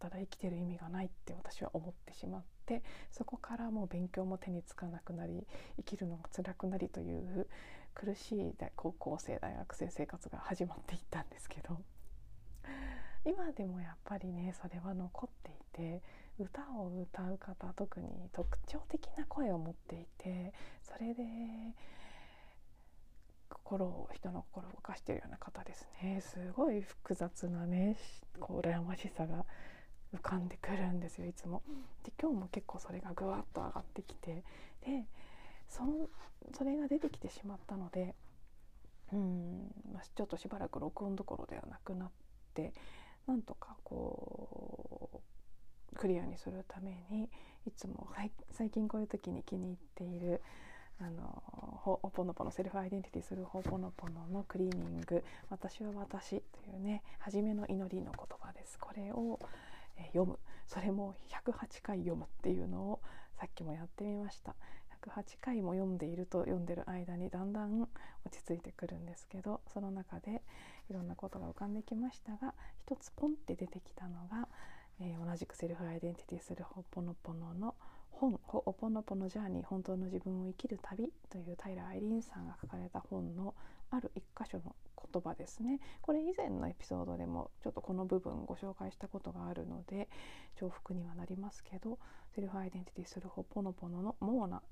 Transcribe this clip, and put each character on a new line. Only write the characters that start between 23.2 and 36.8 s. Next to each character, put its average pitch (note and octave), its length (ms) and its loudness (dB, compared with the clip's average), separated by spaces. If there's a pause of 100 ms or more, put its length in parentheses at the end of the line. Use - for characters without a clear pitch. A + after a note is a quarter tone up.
心 - 380 2
を、 F3 260 2
人 F#3 200 -2
の F3 100 -2 (100)
心 F#3 160 -4
を F#3 40 -8
動 - 60 -10
か - 180 -6
し - 60 -6
て - 100 0
い - 40 4
る - 40 0
よ - 80 -8
う - 20 -6
な - 60 -8
方 - 260 -6
で - 120 -4
す - 120 -8 (160)
ね。 F#3+ 180 2
す F#3 320 -4
ご C4+ 200 6
い G#3 80 6
複 - 340 0
雑 F3 340 0
な F3 180 2
ね、 F#3 300 8 (440)
こ - 140 -2
う F3 60 4
羨 E3+ 220 4
ま F3+ 140 2
し - 140 0
さ D#3+ 160 2
が E3 180 6 (680)
浮 F#3 80 -2
か F#3+ 160 4
ん F3 120 2
で - 80 -4
く - 160 2
る F#3+ 200 6
ん F3+ 60 6
で E3+ 100 0
す - 100 -6
よ、 F3 80 -2
い F3 60 -2
つ - 140 -6
も。 F3 160 2 (400)
で、 - 180 -4
今 D#4 120 8
日 G#3+ 60 6
も F#3 100 0
結 - 180 0
構 - 140 -4
そ - 100 -4
れ F3+ 100 -2
が F#3 120 -2
ぐ F#3+ 140 2
わ G3 140 4
っ - 120 0
と - 80 0
上 - 100 2
が G3+ 120 0
っ - 20 -4
て - 180 -4
き - 140 -6
て、 E3 260 -2 (380)
で、 B3+ 260 2 (600)
そ B3 180 2
の、 D#4 220 6 (460)
そ C4+ 100 2
れ C#4 120 4
が D4 120 2